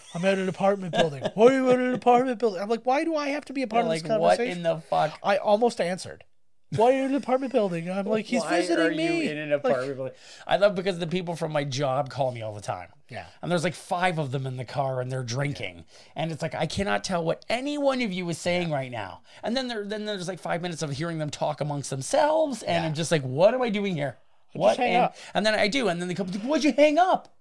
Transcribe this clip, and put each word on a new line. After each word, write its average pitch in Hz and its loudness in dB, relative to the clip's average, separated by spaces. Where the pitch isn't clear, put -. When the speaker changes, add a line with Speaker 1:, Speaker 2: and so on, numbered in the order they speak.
Speaker 1:
<laughs> - -16
Speaker 2:
"I'm 170 -4
at 196 4
an 190 -2
apartment 190 0
building." 143 2
"Why 214 8
are 269 8
you 262 4
at 247 6
an 254 0
apartment 247 4
building?" 196 0
I'm 202 -6
like, 226 -2
"Why 269 2
do 320 -2
I 294 -2
have 285 -4
to 269 -12
be 269 -2
a 247 -2
part 226 2
Speaker 1:
You're 165 0
Speaker 2:
of 160 -4
this 165 -8
Speaker 1:
like, 165 2
"What 175 6
Speaker 2:
conversation?" 180 -2
Speaker 1:
in 175 -8
the 165 0
fuck?" 156 0
Speaker 2:
I 196 2
almost 220 2
answered. 175 -6
"Why 240 8
are - 8
you 269 2
in 262 0
an 269 0
apartment 262 0
building?" 180 0
I'm 196 -4
like, 214 0
"He's 240 0
Speaker 1:
Why 349 0
Speaker 2:
visiting 339 2
Speaker 1:
are 311 4
you 311 -2
Speaker 2:
me." 330 0
Speaker 1:
in 147 -6
an 151 -6
Speaker 2:
Like 143 2
Speaker 1:
apartment 135 0
building? 127 -8
I 147 2
love 196 4
because 180 -2
the 170 -4
people 170 -4
from 160 -6
my 147 0
job 135 -2
call 131 -2
me 117 -10
all 107 -8
the 104 -12
time. 92 -8
Speaker 2:
Yeah. 98 -12
Speaker 1:
And 160 -4
there's, 170 0
like, 180 -2
five 180 -2
of 135 -2
them 135 -4
in 127 -8
the 127 -8
car, 135 -4
and 127 -6
they're 131 -6
drinking. 113 -6
And 165 -4
it's 156 -8
like, 160 -6
I 160 -2
cannot 202 -2
tell 170 -2
what - -4
any 277 -2
one 269 0
of 202 -2
you 180 -4
is 160 -2
saying 175 0
Speaker 2:
Yeah. 147 -2
Speaker 1:
right 131 -4
now. 98 -10
And 226 -2
then 254 -2
there, 220 -6
then 208 -6
there's, 190 -6
like, 185 -6
five 170 -4
minutes 175 -6
of 147 -4
hearing 160 -4
them 151 -4
talk 151 -4
amongst 143 -4
themselves, 294 2
and 170 0
Speaker 2:
Yeah. - -2
Speaker 1:
I'm 156 -2
just 156 -2
like, 156 2
"What 147 4
am 254 0
I 240 0
doing 202 -2
here?" 143 -4
Speaker 2:
Just 147 -6
Speaker 1:
What 208 4
Speaker 2:
hang 185 2
Speaker 1:
am-, - 4
Speaker 2:
up. - -4
Speaker 1:
and 190 0
then 214 2
I 208 4
do, 226 0
and 170 -2
then 180 -4
they 180 -4
come, 190 -4
"Why'd 233 -2
you 285 4
hang 294 6
up? 359 2